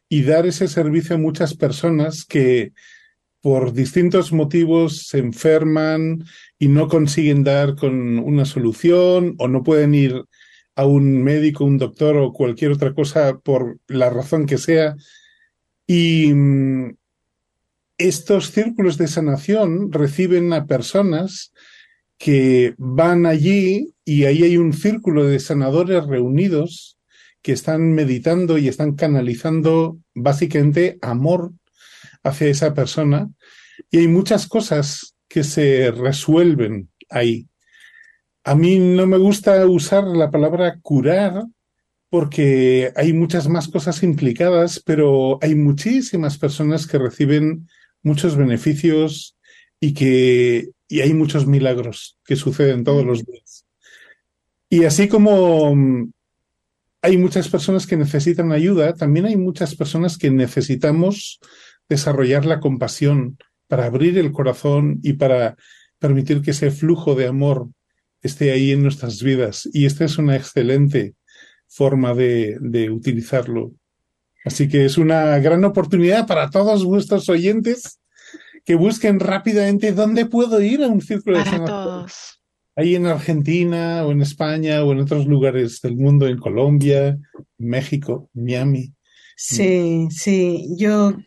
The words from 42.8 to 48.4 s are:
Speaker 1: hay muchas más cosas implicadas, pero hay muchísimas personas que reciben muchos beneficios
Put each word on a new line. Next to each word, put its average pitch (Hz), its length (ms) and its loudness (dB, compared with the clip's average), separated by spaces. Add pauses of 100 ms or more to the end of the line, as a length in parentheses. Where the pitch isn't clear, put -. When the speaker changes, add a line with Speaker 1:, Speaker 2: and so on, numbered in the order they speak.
Speaker 1:
hay 160 180 0
muchas 165 340 0
más 156 200 -2
cosas 160 360 -6
implicadas, 170 800 0
pero 139 580 2
hay 156 140 2
muchísimas 151 800 -2
personas 156 500 -4
que 147 100 -2
reciben 151 720 -2 (340)
muchos 151 340 0
beneficios 156 1000 0 (420)